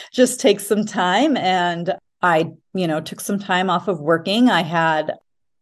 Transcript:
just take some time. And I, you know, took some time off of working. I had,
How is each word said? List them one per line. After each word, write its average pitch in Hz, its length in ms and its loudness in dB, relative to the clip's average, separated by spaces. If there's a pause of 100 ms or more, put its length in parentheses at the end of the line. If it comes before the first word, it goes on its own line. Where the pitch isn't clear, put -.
(120)
just - 300 2
take 208 180 4
some 208 240 -2
time. 208 540 0
And 175 560 -2 (280)
I, 165 300 2 (220)
you 180 140 -2
know, 160 120 -2
took - 220 -12
some 202 180 -4
time 185 300 0
off 175 180 -2
of 175 140 -2
working. 180 480 2
I 170 140 2
had, 160 500 0 (480)